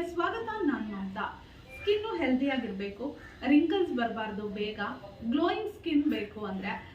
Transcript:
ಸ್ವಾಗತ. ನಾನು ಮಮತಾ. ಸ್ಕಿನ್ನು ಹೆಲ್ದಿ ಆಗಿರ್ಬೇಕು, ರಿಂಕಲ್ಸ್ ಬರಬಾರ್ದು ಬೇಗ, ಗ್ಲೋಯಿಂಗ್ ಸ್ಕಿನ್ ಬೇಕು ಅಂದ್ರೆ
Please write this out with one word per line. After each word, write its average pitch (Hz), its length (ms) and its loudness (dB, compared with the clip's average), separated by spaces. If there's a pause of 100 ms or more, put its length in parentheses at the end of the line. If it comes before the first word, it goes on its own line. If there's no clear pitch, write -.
ಸ್ವಾಗತ. 440 400 0 (160)
ನಾನು 226 260 2
ಮಮತಾ. 196 360 -6 (500)
ಸ್ಕಿನ್ನು 415 400 2
ಹೆಲ್ದಿ 277 340 2
ಆಗಿರ್ಬೇಕು, 208 580 -4 (400)
ರಿಂಕಲ್ಸ್ 339 480 6
ಬರಬಾರ್ದು 208 540 -2
ಬೇಗ, 208 300 -4 (440)
ಗ್ಲೋಯಿಂಗ್ 359 500 2
ಸ್ಕಿನ್ 294 380 4
ಬೇಕು 214 340 -2
ಅಂದ್ರೆ 190 280 -4 (220)